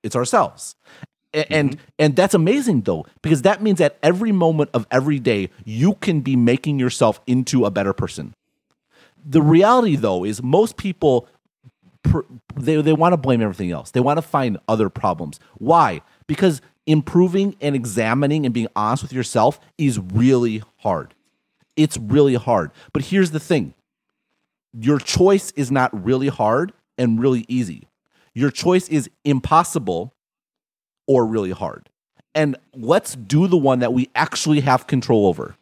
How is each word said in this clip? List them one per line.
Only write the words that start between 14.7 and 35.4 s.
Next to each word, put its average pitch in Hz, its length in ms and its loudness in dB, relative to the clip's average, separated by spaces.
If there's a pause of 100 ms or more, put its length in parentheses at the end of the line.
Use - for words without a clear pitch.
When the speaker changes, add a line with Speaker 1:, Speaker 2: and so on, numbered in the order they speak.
Speaker 1:
problems. 82 500 -6 (140)
Why? 123 480 0 (240)
Because 151 340 0 (280)
improving 180 720 2
and 143 140 -2
examining 123 680 -2
and 120 100 -2
being 117 220 -2
honest 107 260 -2
with - 100 -14
yourself 127 460 0 (180)
is 131 220 -2
really 110 640 0 (160)
hard. 87 360 -6 (600)
It's 156 240 0
really 131 380 2
hard. 107 340 0 (220)
But - 140 -6
here's 185 260 0
the 156 80 -4
thing. 131 340 -2 (1000)
Your 123 260 0
choice 196 580 0
is 131 140 -4
not 123 340 -2
really 131 240 -2
hard 127 440 -2 (260)
and 117 220 0
really 127 280 0
easy. 117 400 -6 (460)
Your 131 160 0
choice 180 380 -2
is 151 220 -2 (140)
impossible 131 880 -2 (920)
or 127 200 4
really 107 260 -2
hard. - 360 -10 (460)
And 151 220 0 (180)
let's 127 420 -2
do 147 320 2
the 180 80 4
one 135 240 2
that 120 120 0
we 127 220 -2
actually 151 460 0
have 131 260 2
control 113 400 2
over. 78 360 -2